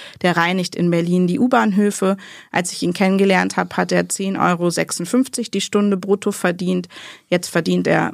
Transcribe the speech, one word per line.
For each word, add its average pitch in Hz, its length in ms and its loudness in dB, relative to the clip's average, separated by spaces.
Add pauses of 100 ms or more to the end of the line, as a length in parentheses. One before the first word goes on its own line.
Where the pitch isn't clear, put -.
(220)
Der 175 140 2
reinigt 180 400 0
in 175 160 2
Berlin 175 360 2
die 175 120 0
U-Bahnhöfe. 208 800 2 (340)
Als 180 220 -4
ich - 100 -8
ihn 170 80 0
kennengelernt 190 640 2
habe, 180 220 -4
hat 180 160 0
er 175 160 0
zehn 190 260 -4
Euro 175 340 2
sechsundfünfzig 220 800 -2
die 196 120 -4
Stunde 202 340 0
brutto 196 360 0
verdient. 180 580 -2 (380)
Jetzt 175 200 -2
verdient 175 400 0
er 165 260 2